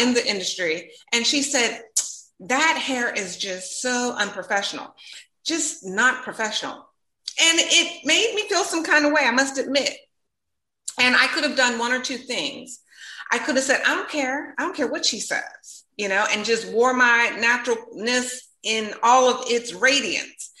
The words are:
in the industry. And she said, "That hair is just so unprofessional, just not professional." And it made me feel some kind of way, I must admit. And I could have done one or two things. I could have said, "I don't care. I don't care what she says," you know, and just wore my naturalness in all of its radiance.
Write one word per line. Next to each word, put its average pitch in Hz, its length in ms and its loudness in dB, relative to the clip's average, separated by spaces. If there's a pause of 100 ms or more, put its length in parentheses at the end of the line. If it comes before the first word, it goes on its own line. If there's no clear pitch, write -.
in 247 140 4
the 233 120 2
industry. 180 640 -4 (220)
And 233 140 2
she 285 160 2
said, 247 400 0 (580)
"That 277 420 2
hair 247 300 -2
is 180 240 -6
just 185 460 -8
so 247 340 0
unprofessional, 196 800 -4 (500)
just - 400 -4
not 220 380 0
professional." 208 540 -6 (640)
And 330 200 4
it - 460 0
made 370 280 2
me 415 140 -4
feel 381 160 2
some 330 200 -4
kind 302 200 4
of 294 80 4
way, 302 120 4
I 233 80 4
must 269 260 0
admit. 262 360 -2 (1040)
And 247 160 4
I 254 140 4
could 302 160 -2
have 247 120 -2
done 240 220 2
one 240 140 -2
or 254 80 0
two 247 160 -6
things. - 640 -8 (500)
I 240 80 2
could 254 180 -2
have 262 80 2
said, 262 200 2
"I 285 100 2
don't 392 140 -4
care. 277 500 -4
I 262 40 -2
don't 370 140 -4
care 254 120 -2
what 330 160 -4
she 214 160 0
says," - 640 -8 (140)
you 208 100 -2
know, 196 240 2
and 208 140 0
just 220 260 -2
wore 254 220 4
my 233 440 4
naturalness 240 1080 -2 (140)
in 220 400 -2
all 254 260 8
of - 220 0
its 233 240 -2
radiance. 226 840 0